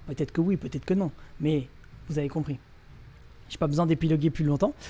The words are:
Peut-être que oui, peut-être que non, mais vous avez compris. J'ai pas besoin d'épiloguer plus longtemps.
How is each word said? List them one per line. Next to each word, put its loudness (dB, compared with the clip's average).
Peut-être -4
que 2
oui, 4
peut-être -6
que 0
non, 2
mais 2
vous -2
avez 0
compris. -4
J'ai -12
pas 2
besoin 4
d'épiloguer 4
plus 0
longtemps. 2